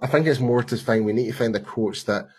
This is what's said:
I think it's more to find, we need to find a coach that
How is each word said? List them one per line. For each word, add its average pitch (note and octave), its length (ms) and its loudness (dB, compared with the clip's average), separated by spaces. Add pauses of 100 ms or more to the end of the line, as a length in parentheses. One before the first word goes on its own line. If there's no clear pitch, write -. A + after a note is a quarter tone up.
I B2+ 40 -2
think D3+ 200 2
it's C#3 140 2
more B2 220 2
to A#2 140 -4
find, A2 300 0
we G#2+ 80 0
need A#2+ 160 0
to - 20 -6
find A2+ 240 -2
a G2+ 40 -4
coach G#2 440 -4
that G#2 240 -2 (100)